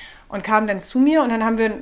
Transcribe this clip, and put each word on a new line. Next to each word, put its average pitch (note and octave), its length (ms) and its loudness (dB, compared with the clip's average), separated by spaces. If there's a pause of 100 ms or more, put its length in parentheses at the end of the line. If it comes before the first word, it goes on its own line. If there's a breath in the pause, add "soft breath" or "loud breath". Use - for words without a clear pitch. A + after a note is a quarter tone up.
(280 loud breath)
Und G3+ 160 -8
kam G#3+ 240 0
dann G3 140 -4
zu - 180 -4
mir D4 240 4
und A#3 60 0
dann A3+ 160 0
haben A3+ 120 0
wir, A3 240 0